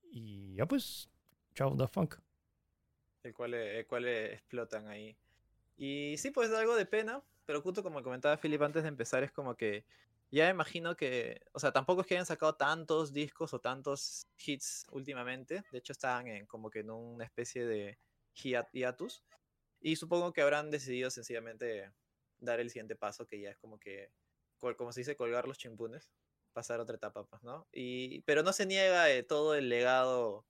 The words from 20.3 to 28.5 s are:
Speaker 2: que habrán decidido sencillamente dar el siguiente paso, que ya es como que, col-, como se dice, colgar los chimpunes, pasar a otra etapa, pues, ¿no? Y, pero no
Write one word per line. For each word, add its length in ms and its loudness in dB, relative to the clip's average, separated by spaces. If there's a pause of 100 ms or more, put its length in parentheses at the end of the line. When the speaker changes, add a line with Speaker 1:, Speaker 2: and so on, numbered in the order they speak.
Speaker 2:
que 80 2
habrán 300 4
decidido 400 -2
sencillamente 800 -6 (480)
dar 200 0
el 120 -2
siguiente 240 -10
paso, 320 -6
que 120 -12
ya 120 -10
es 60 -20
como 220 -20
que, 300 -14 (480)
col-, 180 -4
como 160 -6
se 100 -8
dice, 140 -6
colgar 320 0
los 120 -8
chimpunes, 500 -10 (420)
pasar 300 -4
a 20 -4
otra 140 -6
etapa, 280 -8
pues, 180 -20
¿no? 280 -14
Y, 520 -6
pero 200 6
no 80 6